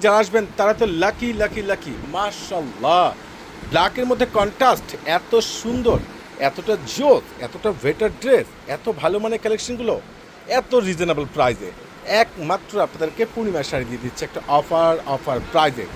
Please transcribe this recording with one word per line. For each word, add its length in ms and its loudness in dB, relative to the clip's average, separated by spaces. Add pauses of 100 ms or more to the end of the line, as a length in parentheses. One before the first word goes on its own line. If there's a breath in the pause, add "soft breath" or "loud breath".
যারা 180 6
আসবেন, 200 2 (140)
তারা 240 4
তো 40 4 (180)
লাকি, 260 0 (120)
লাকি, 200 -2 (100)
লাকি। 220 -4 (220)
মাশাআল্লাহ, 920 0 (640)
ব্ল্যাকের 400 2
মধ্যে 180 2 (100)
কন্ট্রাস্ট, 500 4 (300)
এত 140 -2 (280)
সুন্দর, 380 2 (500)
এতটা 260 0 (220)
জোস, 280 6 (220)
এতটা 240 -6 (140)
বেটার 280 0 (100)
ড্রেস, 260 4 (280)
এত 100 -14 (160)
ভালো 220 0
মানের 200 -4
কালেকশনগুলো, 520 -2 (600)
এত 140 -2 (160)
রিজনেবল 480 0
প্রাইসে 360 0 (500)
একমাত্র 520 -2 (120)
আপনাদেরকে 380 -4 (100)
পূর্ণিমার 360 -2
শাড়ি 200 -2
দিয়ে 160 -8
দিচ্ছে 200 -6
একটা 160 -10 (180)
অফার, 340 2 (220)
অফার 220 -4 (140)
প্রাইসে। 340 2 (100)